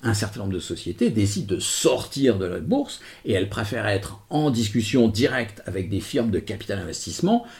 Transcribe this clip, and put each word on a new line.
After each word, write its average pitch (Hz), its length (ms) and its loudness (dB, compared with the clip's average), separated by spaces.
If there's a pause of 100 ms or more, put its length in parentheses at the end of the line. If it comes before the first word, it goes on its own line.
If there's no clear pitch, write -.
un 113 120 2
certain 101 260 -2
nombre 98 140 -2
de 87 60 -2
sociétés 87 500 -2
décident 101 440 0
de 85 60 0
sortir 127 800 2
de 95 80 -2
la 90 160 -4
bourse 254 400 -2 (240)
et - 80 0
elles 95 160 2
préfèrent 107 400 -2
être 98 400 -2
en 151 200 2
discussion 113 600 4
directe 120 560 0
avec 92 240 -4
des 98 100 0
firmes 117 320 0
de 87 80 2
capital 101 400 -6
investissement 170 680 0 (140)